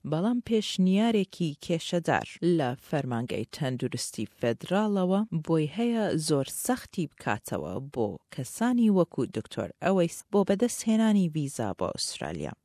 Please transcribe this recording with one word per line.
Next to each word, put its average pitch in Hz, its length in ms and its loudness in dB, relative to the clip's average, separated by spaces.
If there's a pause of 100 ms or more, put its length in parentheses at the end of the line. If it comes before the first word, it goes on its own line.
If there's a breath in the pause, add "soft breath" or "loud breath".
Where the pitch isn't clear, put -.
(120)
بەڵام 214 260 0 (100)
پێشنیارێکی 202 1000 2 (140)
کێشەدار 165 640 0 (300)
لە 127 120 2 (180)
فەرمانگەی 123 580 -2 (100)
تەندروستی 127 720 -4 (120)
فێدراڵەوە 190 800 0 (260)
بۆی 160 200 2 (100)
هەیە 233 280 0 (240)
زۆر 139 180 2 (180)
سەختی 214 460 -4
بکاتەوە 92 640 -4 (200)
بۆ 113 140 0 (260)
کەسانی 226 640 2
وەکو 165 240 2 (140)
دکتۆر 104 320 -6 (160)
ئەوەیس 180 340 2 (120)
بۆ 208 180 4
بەدەستهێنانی 214 840 2
ڤیزا 139 440 -2
بۆ 90 160 -2
ئوسترالیا. 76 600 -6 (100)